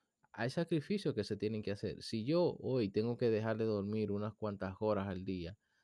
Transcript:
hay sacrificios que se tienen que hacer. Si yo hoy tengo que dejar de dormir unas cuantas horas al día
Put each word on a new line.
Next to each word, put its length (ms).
hay 180
sacrificios 640
que 100
se 120
tienen 260
que 100
hacer. 300
Si 220
yo 360
hoy 280
tengo 280
que 140
dejar 280
de 60
dormir 480
unas 220
cuantas 460
horas 280
al 160
día 340